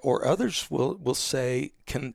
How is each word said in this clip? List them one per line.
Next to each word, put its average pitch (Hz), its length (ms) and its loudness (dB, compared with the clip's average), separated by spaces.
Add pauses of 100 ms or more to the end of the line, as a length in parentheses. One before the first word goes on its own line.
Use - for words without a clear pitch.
or 127 240 2
others 190 440 0
will, 143 240 0
will 139 200 0
say, 127 580 -2 (120)
"Can, 131 300 -6